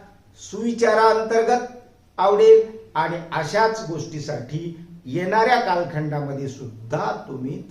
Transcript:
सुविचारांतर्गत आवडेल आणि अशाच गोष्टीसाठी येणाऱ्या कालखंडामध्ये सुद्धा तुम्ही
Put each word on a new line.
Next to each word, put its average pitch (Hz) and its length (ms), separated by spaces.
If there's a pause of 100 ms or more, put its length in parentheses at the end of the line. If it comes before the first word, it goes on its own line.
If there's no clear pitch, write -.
(400)
सुविचारांतर्गत 226 1300 (520)
आवडेल 214 500 (260)
आणि 165 220 (160)
अशाच 208 560
गोष्टीसाठी 151 1000 (160)
येणाऱ्या 208 560
कालखंडामध्ये 151 880
सुद्धा 120 800
तुम्ही 139 420